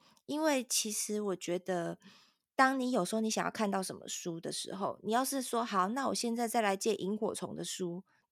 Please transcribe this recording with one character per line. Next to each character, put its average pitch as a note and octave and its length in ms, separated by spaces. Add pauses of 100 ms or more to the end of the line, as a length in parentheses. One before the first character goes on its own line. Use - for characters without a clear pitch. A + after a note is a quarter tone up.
(240)
因 D4 180
为 C#4 220
其 - 260
实 G#3 300
我 G3 160
觉 F3 200
得， F3 420 (580)
当 C4+ 240
你 B3+ 100
有 G#3+ 140
时 F3+ 100
候 A3 60
你 A3 100
想 F#3+ 140
要 E3+ 40
看 G#3+ 220
到 F#3+ 100
什 - 140
么 - 140
书 E3 320
的 - 100
时 - 240
候， F#3+ 300
你 G#3+ 80
要 B3 120
是 C4+ 160
说 A#3 240
，“好， G3 260
那 B3+ 180
我 G3 60
现 A#3 200
在 A#3 140
再 A#3 120
来 G3 160
借 G#3 200
萤 G3 200
火 G#3+ 160
虫 - 220
的 D#3 80
书。” F3+ 400 (300)